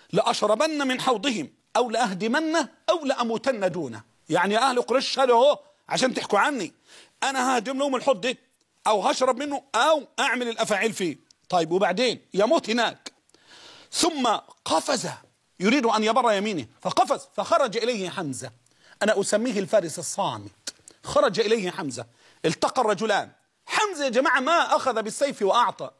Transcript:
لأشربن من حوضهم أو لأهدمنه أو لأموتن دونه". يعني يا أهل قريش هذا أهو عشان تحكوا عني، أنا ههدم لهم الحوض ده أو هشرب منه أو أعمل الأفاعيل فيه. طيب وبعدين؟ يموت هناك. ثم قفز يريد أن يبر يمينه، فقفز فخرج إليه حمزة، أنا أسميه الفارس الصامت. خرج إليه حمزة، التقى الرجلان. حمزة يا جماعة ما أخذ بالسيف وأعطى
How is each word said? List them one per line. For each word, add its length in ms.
لأشربن 720
من 140
حوضهم 480
أو 120
لأهدمنه 800
أو 160
لأموتن 640
دونه". 300
يعني 240
يا 160
أهل 120
قريش 380
هذا 120
أهو 280
عشان 240
تحكوا 260
عني، 340
أنا 320
ههدم 220
لهم 180
الحوض 260
ده 160
أو 140
هشرب 360
منه 240
أو 320
أعمل 280
الأفاعيل 460
فيه. 240
طيب 220
وبعدين؟ 500
يموت 360
هناك. 420
ثم 360
قفز 440
يريد 260
أن 180
يبر 280
يمينه، 340
فقفز 540
فخرج 420
إليه 320
حمزة، 420
أنا 180
أسميه 380
الفارس 400
الصامت. 520
خرج 360
إليه 320
حمزة، 340
التقى 360
الرجلان. 500
حمزة 400
يا 40
جماعة 300
ما 360
أخذ 260
بالسيف 400
وأعطى 480